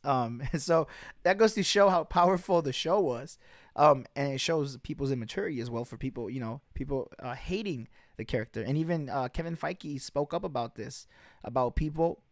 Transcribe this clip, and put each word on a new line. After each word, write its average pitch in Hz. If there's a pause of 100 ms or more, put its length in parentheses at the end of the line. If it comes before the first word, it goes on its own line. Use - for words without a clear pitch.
Um, 127
<laughs> -
and 151
so 165 (360)
that 196
goes 220
to 196
show 202
how 175
powerful 180
the 143
show 170
was. 135 (360)
Um, 143 (100)
and 139
it 135
shows 143
people's 139
immaturity 131
as 117
well 117
for 120
people, 117
you 131
know, 120 (140)
people, 135
uh, 123
hating 170 (280)
the 113
character. 110
And 135
even, 160
uh, 127
Kevin 170
Feige 147
spoke 143
up 190
about 123
this, 117 (360)
about 123
people 156 (100)